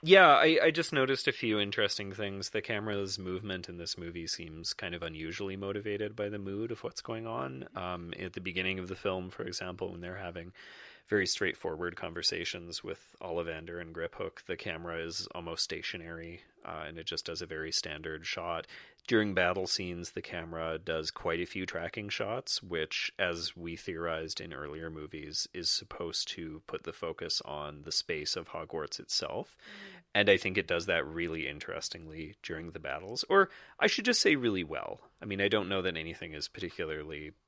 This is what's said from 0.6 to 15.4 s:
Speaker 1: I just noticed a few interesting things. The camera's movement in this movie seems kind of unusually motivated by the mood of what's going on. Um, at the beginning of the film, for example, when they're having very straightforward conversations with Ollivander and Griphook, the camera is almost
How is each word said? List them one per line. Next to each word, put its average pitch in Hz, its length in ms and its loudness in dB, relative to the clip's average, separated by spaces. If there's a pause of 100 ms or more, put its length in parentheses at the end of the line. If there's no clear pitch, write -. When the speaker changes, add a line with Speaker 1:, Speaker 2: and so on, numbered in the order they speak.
Speaker 1:
I 165 60 8
just 160 220 0
noticed 135 340 4
a 139 60 4
few 110 260 2
interesting 101 540 2
things. 98 380 -4
The 107 100 0
camera's 104 580 -2
movement 92 480 -4
in 87 100 -10
this 85 200 -6
movie 85 300 -8
seems 82 460 -6
kind 98 220 -6
of 85 80 -6
unusually 85 540 -6
motivated 104 580 -2
by 104 140 -2
the 104 80 -6
mood 101 340 -4
of 110 120 -8
what's - 180 -6
going 113 260 -6
on. 131 480 -6
Um, 90 440 -4
at 90 140 -6
the - 80 -8
beginning 92 380 0
of 90 80 -4
the 92 80 -4
film, 92 340 -2
for - 140 -8
example, 92 480 -4
when 87 100 -10
they're 90 160 -8
having 87 360 -8 (560)
very 98 180 6
straightforward 87 680 0
conversations 85 880 -4
with - 160 -8 (220)
Ollivander 85 580 -4
and 82 140 -10
Griphook, 85 540 -6
the 90 100 -2
camera 85 460 -6
is 85 320 -4
almost 82 280 -4